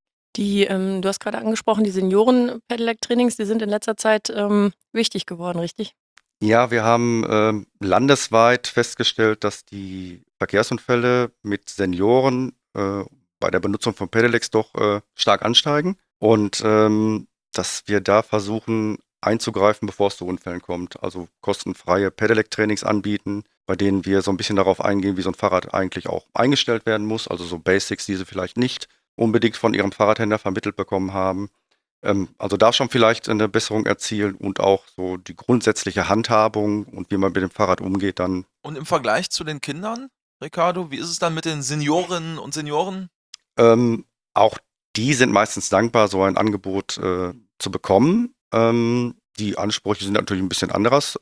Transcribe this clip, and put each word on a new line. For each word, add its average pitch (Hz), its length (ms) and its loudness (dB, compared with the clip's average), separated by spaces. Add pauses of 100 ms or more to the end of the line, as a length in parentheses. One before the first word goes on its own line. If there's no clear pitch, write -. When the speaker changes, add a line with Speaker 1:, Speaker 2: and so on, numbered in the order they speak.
(360)
Speaker 1:
Die, 202 300 0
ähm, 190 360 -2
du 190 60 -4
hast 196 140 -4
gerade 208 160 -6
angesprochen, 220 480 0
die 196 60 -2
Senioren-Pedelec-Trainings, 233 1500 2
die 214 80 -4
sind 220 160 -2
in 208 80 -4
letzter 214 260 -2
Zeit, 220 340 0
ähm, 208 440 0 (180)
wichtig 226 340 -4
geworden, 175 340 -6
richtig? 175 360 -8 (480)
Speaker 2:
Ja, 113 260 6
wir 117 140 0
haben, 117 460 2
ähm, 107 380 2 (120)
landesweit 117 880 4
festgestellt, 110 800 0
dass - 180 -6
die 95 580 -14 (160)
Verkehrsunfälle 123 920 0 (120)
mit 101 260 -6
Senioren, 123 800 2 (220)
äh, 98 320 -4 (340)
bei 92 100 -2
der 90 120 0
Benutzung 104 320 -2
von 98 160 -8
Pedelecs 117 420 2
doch, - 240 0
äh, 104 240 0 (160)
stark 101 300 0
ansteigen. 147 520 0 (220)
Und, 107 460 2
ähm, 107 640 2 (240)
dass - 320 -6
wir 104 160 0
da 101 200 4
versuchen 107 760 -4 (240)
einzugreifen, 107 640 0
bevor 101 220 0
es - 80 -6
zu 87 100 -8
Unfällen 90 340 -8
kommt. 87 400 -10
Also 90 280 -10 (100)
kostenfreie 95 720 0
Pedelec-Trainings 107 720 0
anbieten, 104 640 -2 (200)
bei 95 100 -2
denen 98 300 0
wir 95 160 2
so 98 80 -2
ein 95 80 0
bisschen 101 200 -2
darauf 95 240 2
eingehen, 98 360 0
wie 95 40 -4
so 92 100 -2
ein - 40 -8
Fahrrad 92 380 0
eigentlich 95 360 -4
auch - 240 -6
eingestellt 123 520 0
werden 107 220 0
muss. 110 200 -4
Also 87 180 -6
so 87 120 -6
Basics, 95 480 0
die 98 120 -4
sie 92 80 -8
vielleicht 92 320 -8
nicht - 300 -2 (280)
unbedingt 113 400 4
von 110 180 2
ihrem 101 200 0
Fahrradhändler 107 440 2
vermittelt 98 380 -4
bekommen 95 380 -4
haben. 95 360 -2 (540)
Ähm, 101 240 0 (100)
also 101 180 -2
da 107 160 6
schon 123 180 -2
vielleicht 117 400 2
eine 107 200 0
Besserung 107 380 -2
erzielen 104 480 -2
und 98 240 -6
auch 98 240 2 (120)
so 92 220 -6
die - 180 -18
grundsätzliche 104 720 0
Handhabung 107 760 0
und 95 260 -14
wie 101 80 -2
man 95 140 2
mit 92 100 -2
dem 92 80 -2
Fahrrad 92 320 0
umgeht 95 380 -4
dann. 90 260 -4 (160)
Speaker 3:
Und 147 160 -12
im 151 80 -12
Vergleich 143 460 -2
zu - 120 -6
den 151 160 -8
Kindern, 214 500 -10 (340)
Ricardo, 170 480 -2
wie 139 60 -6
ist 170 120 -6
es 165 80 -6
dann 170 160 -2
mit 160 120 -6
den 151 180 -4
Seniorinnen 160 720 -2
und 139 160 -12
Senioren? 175 560 -6 (480)
Speaker 2:
Ähm, 117 480 4 (300)
auch 107 240 2 (380)
die 127 160 0
sind 123 180 4
meistens 104 380 0
dankbar, 107 400 4
so 95 120 0
ein 95 160 2
Angebot, 98 640 -2
äh, 90 340 -4 (240)
zu 101 140 -8
bekommen. 165 640 2 (200)
Ähm, 117 640 0 (240)
die 104 180 -4
Ansprüche 101 460 -4
sind 98 100 -4
natürlich 98 300 -2
ein 92 60 -2
bisschen - 220 -2
anderes. 120 500 2